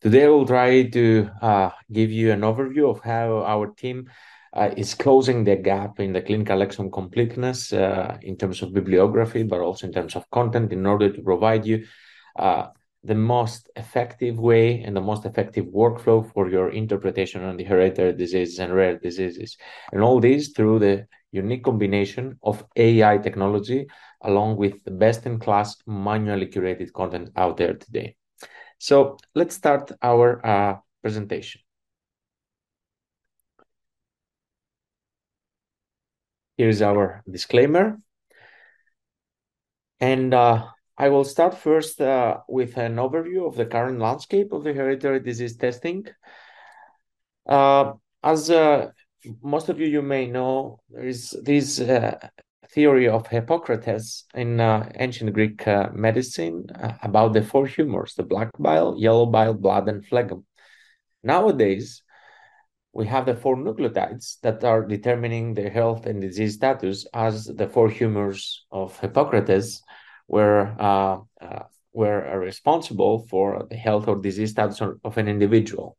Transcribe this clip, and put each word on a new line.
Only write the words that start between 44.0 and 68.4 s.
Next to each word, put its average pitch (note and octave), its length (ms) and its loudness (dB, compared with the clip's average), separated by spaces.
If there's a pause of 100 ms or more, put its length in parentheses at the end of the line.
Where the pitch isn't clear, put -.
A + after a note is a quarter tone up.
of D3 100 -8
the D3+ 80 -4
hereditary C3+ 480 -2
disease A#2+ 380 -8
testing. E3+ 480 -6 (1400)
Uh, C#3 480 2 (300)
as, D#3 260 -2
uh, D#3 420 2 (520)
most D3 240 -4
of E3+ 140 -4
you, D#3+ 60 -2
you D3 140 -2
may C3+ 260 -4
know, B2+ 520 -4 (100)
there A#2+ 140 -16
is B2 400 -10
this, C#3+ 380 0
uh, A#2+ 360 0 (540)
theory C#3 360 6
of A2+ 180 0
Hippocrates A2+ 1000 -4 (100)
in, A#2 240 -2
uh, A2 400 2
ancient A#2 340 -4
Greek, G#2+ 340 -2
uh, G2+ 240 2
medicine, A2+ 800 -2
uh, - 320 -10
about A2 320 4
the G#2+ 80 4
four C3+ 240 0
humors, B2 480 -4
the - 80 -10
black G2+ 280 -4 (100)
bile, A2+ 360 2
yellow A2+ 300 4
bile, A2+ 300 2
blood, G2 340 0
and G#2 160 -8
phlegm. A#2+ 400 -4 (760)
Nowadays, B2+ 800 0 (880)
we A2 140 -4
have B2+ 180 -2
the B2 100 0
four C3 200 0
nucleotides B2 840 -6
that A2+ 220 -4
are A2+ 220 2
determining A#2 720 -4
the G2+ 140 -4
health A2+ 360 -2
and G#2 160 -6
disease G#2 340 -4
status G#2+ 560 -2
as A2 340 -4
the G#2+ 220 -6
four A2+ 220 4
humors G2+ 800 -4